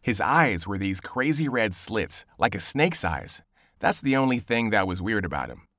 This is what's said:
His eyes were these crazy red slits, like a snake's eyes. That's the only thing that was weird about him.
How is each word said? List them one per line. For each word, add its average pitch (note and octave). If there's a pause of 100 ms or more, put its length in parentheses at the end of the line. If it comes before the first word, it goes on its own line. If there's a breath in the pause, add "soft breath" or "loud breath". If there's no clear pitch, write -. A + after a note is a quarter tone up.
His G#2+
eyes A2
were G2
these F#2+
crazy C#3+
red A2+
slits, - (100)
like -
a F#2
snake's D#3+
eyes. - (380 soft breath)
That's -
the C3+
only C3
thing A#2
that G2+
was F#2
weird G2+
about C#2
him. - (100)